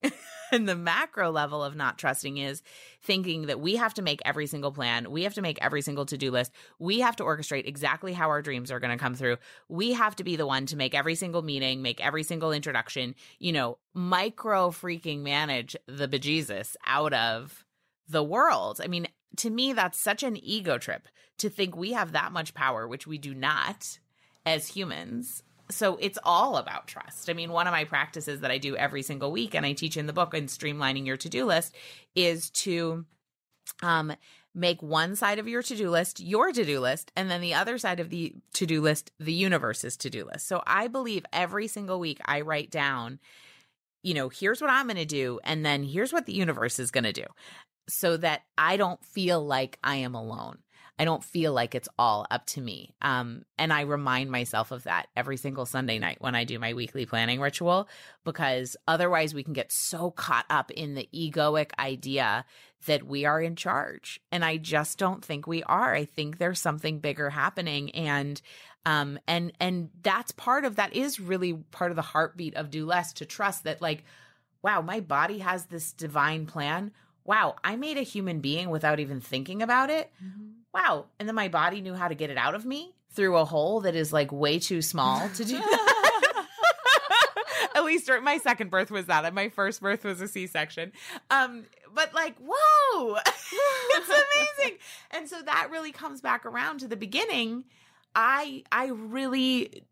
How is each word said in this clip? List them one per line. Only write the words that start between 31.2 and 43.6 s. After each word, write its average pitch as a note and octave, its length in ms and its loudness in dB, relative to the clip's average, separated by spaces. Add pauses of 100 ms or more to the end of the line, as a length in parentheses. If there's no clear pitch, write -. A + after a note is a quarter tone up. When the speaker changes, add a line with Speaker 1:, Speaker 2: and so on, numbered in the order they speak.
Speaker 1:
List, E3+ 300 2 (400)
is E3+ 360 2
to, E3+ 540 -2 (800)
um, D#3+ 320 2 (400)
make F3 280 2
one D#3+ 320 2
side G#3 240 0
of G#3+ 80 -6
your A#3 160 -2
to-do G#3 280 -2
list E3+ 300 2
your G#3+ 320 4
to-do D3+ 280 2
list, B2+ 340 -2
and F#3+ 160 -2
then F3 120 -2
the F3 100 -2
other G3 240 2
side F#3 240 -2
of D#3 80 -4
the E3+ 260 -6 (200)
to-do D#3+ 260 2
list, D3+ 400 2
the D#3+ 140 -2
universe's D3 640 0
to-do A2+ 260 -6
list. - 240 -10
So F#3 180 -2
I G3+ 220 2
believe A#3 460 -4
every F3+ 340 0
single F#3 320 -6
week D#3+ 240 -4
I C#3+ 160 0
write D3+ 300 -2
down, C3+ 500 -2 (800)